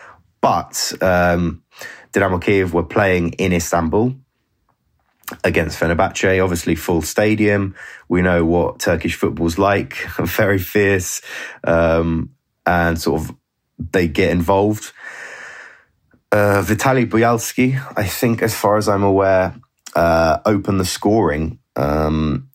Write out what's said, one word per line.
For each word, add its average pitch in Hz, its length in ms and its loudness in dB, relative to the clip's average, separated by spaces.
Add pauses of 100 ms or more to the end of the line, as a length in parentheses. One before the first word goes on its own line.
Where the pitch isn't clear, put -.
(400)
But, - 520 -2 (100)
um, 87 600 2 (500)
Dynamo 95 260 0
Kyiv 92 340 0
were 85 120 0
playing 90 500 0
in 95 180 0
Istanbul 85 640 0 (1300)
against 87 340 -2
Fenerbahce, 92 640 0
obviously 87 340 -2
full 85 260 -2
stadium. 104 720 0 (340)
We 90 140 2
know 87 220 2
what 82 340 0
Turkish 82 380 -2
football's 82 420 -2
like, 98 360 0
<laughs> - 240 -10
very 101 400 0
fierce, 98 640 0 (440)
um, 82 680 0 (340)
and 85 360 0
sort 80 220 0
of 62 120 -8 (580)
they 90 160 2
get 82 220 0
involved. 98 640 0 (1400)
Uh, 104 320 4
Vitaly 113 460 0
Buyalski, 117 680 2 (200)
I 104 80 -2
think, 110 380 -2
as 110 120 0
far 104 220 2
as 104 120 0
I'm 101 140 2
aware, 95 520 2 (420)
uh, 82 500 4
opened 104 340 2
the 92 40 0
scoring, 85 720 0 (180)
um, 76 800 -2